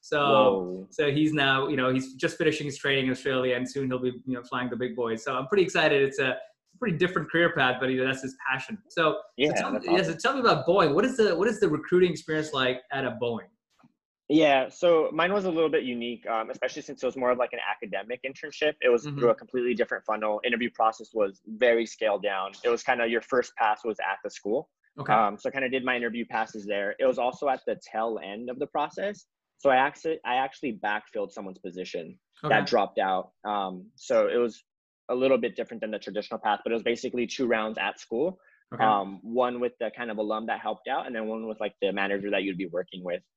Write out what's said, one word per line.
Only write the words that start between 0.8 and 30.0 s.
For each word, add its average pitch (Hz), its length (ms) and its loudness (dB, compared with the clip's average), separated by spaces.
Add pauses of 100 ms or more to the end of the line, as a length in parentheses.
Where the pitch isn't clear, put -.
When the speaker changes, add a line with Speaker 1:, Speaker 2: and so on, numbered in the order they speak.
Speaker 1:
so 147 200 2
he's 151 220 4
now, 135 340 2
you 151 120 -2
know, 127 120 4
he's 131 220 0
just - 240 -4
finishing 151 300 0
his 139 100 -8
training 139 300 0
in 131 40 0
Australia, 127 460 0
and 127 120 -2
soon 135 200 -4
he'll 127 100 -2
be, 127 140 -2 (140)
you 131 80 -4
know, 120 80 -8
flying 123 260 -4
the 120 80 -4
big 117 180 -4
boys. 113 300 -2
So 139 100 -4
I'm 131 120 -4
pretty 196 160 4
excited. 156 400 4
It's 135 160 0
a, 131 140 2
it's - 420 -12
a - 40 -20
pretty 185 200 -2
different 170 320 0
career 165 240 4
path, 127 260 2
but, 131 80 0
you 131 80 0
know, 127 80 2
that's 131 160 -2
his 131 160 -10 (100)
passion. 135 300 -6 (140)
So, 160 280 2 (200)
Speaker 2:
Yeah, 143 160 2
Speaker 1:
so 98 80 0
tell, - 100 -2
Speaker 2:
that's - 140 -4
Speaker 1:
yeah, - 60 2
Speaker 2:
awesome. 175 200 2
Speaker 1:
so 156 60 -6
tell 262 160 0
me 277 60 -2
about 180 260 4
Boeing. 170 280 6
What 208 120 4
is - 100 -2
the, 208 180 4
what 185 140 2
is 233 100 -2
the 175 120 4
recruiting 175 420 4
experience 156 400 -4
like 127 300 0 (100)
at 135 140 -2
a 120 60 -2
Boeing? 113 360 -4 (840)
Speaker 2:
Yeah, 143 400 6
so 165 420 4
mine 165 220 2
was 202 100 0
a 185 60 0
little 160 180 2
bit 147 160 0
unique, 120 420 -6
um, 113 240 -2
especially 131 320 -6
since 139 200 -12
it 131 40 -2
was 123 100 -4
more 123 140 0
of, 123 80 2
like, 123 140 0
an 120 60 -8 (120)
academic 107 560 -8
internship. 151 540 -2
It 127 100 4
was 120 160 4
Speaker 1:
Mm-hmm. 143 120 -6
Speaker 2:
through 120 120 4
a 110 40 6
completely 123 400 -2
different 110 320 -2
funnel. 107 380 -2
Interview 120 300 0
process 113 380 0
was 101 340 -2
very 117 380 4
scaled 104 380 0
down. 98 300 -4 (120)
It 120 60 2
was 117 120 0
kinda 120 240 0
your 117 140 0
first - 360 -2
pass 110 280 0
was 110 160 -4
at 95 240 -4
the 104 60 -6
school. - 400 -6 (280)
Speaker 1:
Okay. 131 140 -2
Speaker 2:
Um, 104 260 2
so - 120 -6
I - 20 -16
kinda 135 160 -2
did 127 160 -2
my 127 120 0
interview 117 300 -4
passes 110 400 -6
there. 101 320 -4
It - 80 0
was 127 120 2
also 127 300 -2
at 131 180 -2
the 110 100 -4 (160)
tail 113 300 -4
end 104 260 -10
of 123 100 -10
the 143 80 -4
process. 190 600 -6 (320)
So - 120 2
I 127 60 6
actually, 143 480 0